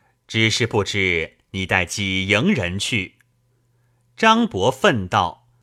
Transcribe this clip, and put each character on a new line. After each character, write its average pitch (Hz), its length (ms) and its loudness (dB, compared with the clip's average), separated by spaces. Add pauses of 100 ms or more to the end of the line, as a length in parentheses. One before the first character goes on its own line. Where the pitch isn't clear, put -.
(320)
只 110 160 2
是 110 180 0
不 107 160 0
知 90 540 -2 (140)
你 95 160 -6
带 92 180 0
几 95 420 -4
营 117 280 2
人 92 240 -4
去？” - 400 -4 (1000)
张 226 300 4
伯 104 240 0
愤 127 360 0
道 90 400 -2 (160)